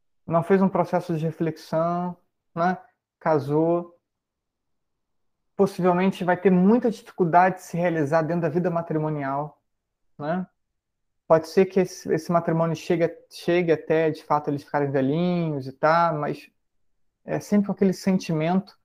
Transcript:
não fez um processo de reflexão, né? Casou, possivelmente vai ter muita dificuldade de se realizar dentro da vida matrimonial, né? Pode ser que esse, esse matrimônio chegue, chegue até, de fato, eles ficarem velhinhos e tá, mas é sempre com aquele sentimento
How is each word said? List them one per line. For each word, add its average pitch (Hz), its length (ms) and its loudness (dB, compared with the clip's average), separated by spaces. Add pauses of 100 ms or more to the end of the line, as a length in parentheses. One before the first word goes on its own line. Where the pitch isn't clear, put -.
(260)
não 165 160 0
fez 190 180 2
um 190 80 4
processo 175 480 -2
de 156 80 -4
reflexão, 170 920 -4 (360)
né? 180 240 0 (440)
Casou, 160 760 0 (1600)
possivelmente 185 680 0
vai 180 120 2
ter 202 140 2
muita 208 400 4
dificuldade 185 640 2
de - 60 -20
se - 140 -12
realizar 165 460 0
dentro 165 200 -2
da 165 60 0
vida 170 200 -2
matrimonial, 156 920 -4 (560)
né? 170 280 -4 (800)
Pode 160 200 4
ser 190 180 2
que 185 140 0
esse, - 320 -4
esse 160 200 -2
matrimônio 165 420 0
chegue, 165 340 0 (220)
chegue 175 400 0
até, 160 400 0
de 156 140 -10
fato, 147 260 -2
eles 139 140 -6
ficarem 143 260 -2
velhinhos 151 760 -2
e 135 60 -10
tá, 165 400 2
mas 147 380 -8 (760)
é 156 140 -6
sempre 208 280 0
com 196 60 -4
aquele 190 200 2
sentimento 180 920 -2